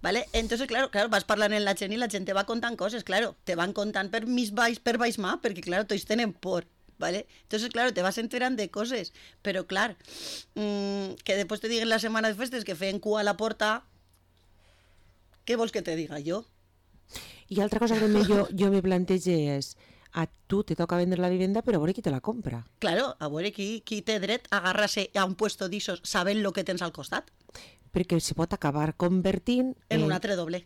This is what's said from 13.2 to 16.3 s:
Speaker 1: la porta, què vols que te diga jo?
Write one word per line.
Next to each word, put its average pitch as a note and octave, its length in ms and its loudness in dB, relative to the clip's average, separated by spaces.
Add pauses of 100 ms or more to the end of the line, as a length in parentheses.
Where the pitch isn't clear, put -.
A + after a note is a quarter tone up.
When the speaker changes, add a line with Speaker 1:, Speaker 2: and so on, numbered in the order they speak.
Speaker 1:
la G3+ 80 2
porta, G#3+ 480 0 (1600)
què A#3 120 0
vols A3+ 160 0
que - 80 -2
te D#3+ 160 -2
diga D3+ 280 -6
jo? F#3+ 200 -2 (1040)